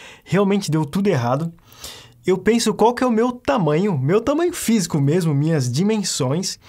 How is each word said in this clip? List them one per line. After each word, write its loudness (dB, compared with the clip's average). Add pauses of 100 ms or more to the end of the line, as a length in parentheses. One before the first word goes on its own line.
(240)
realmente 0
deu 0
tudo -2
errado, 0 (720)
eu 2
penso 2
qual 4
que -4
é 2
o 2
meu 2
tamanho, 0
meu 2
tamanho 0
físico 0
mesmo, 2
minhas 0
dimensões, -2